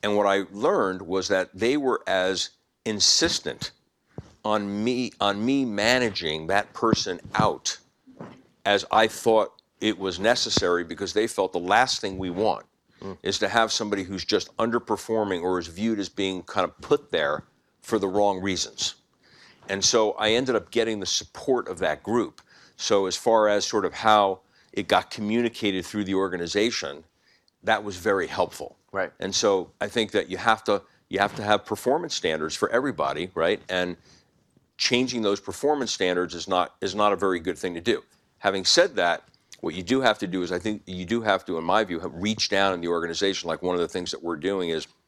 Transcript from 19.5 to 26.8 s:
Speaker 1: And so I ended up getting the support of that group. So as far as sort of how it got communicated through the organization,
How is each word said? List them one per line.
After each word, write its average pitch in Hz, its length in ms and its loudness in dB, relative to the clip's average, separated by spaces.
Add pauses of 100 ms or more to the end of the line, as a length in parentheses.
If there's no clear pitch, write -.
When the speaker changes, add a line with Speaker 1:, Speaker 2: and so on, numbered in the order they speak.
Speaker 1:
And 98 140 -2
so 110 300 4
I 107 180 0
ended 127 240 2
up 101 160 -2
getting 113 280 0
the 92 80 -6
support - 600 -2
of 90 120 -10
that 78 240 -2
group. 104 380 -2 (360)
So 98 300 2
as 90 80 -2
far 110 320 4
as 104 180 2
sort 104 200 0
of 87 80 -2
how 104 480 4 (300)
it 101 160 -4
got 95 220 4
communicated 107 760 0
through 104 180 -4
the 95 120 -2
organization, 90 880 -2 (600)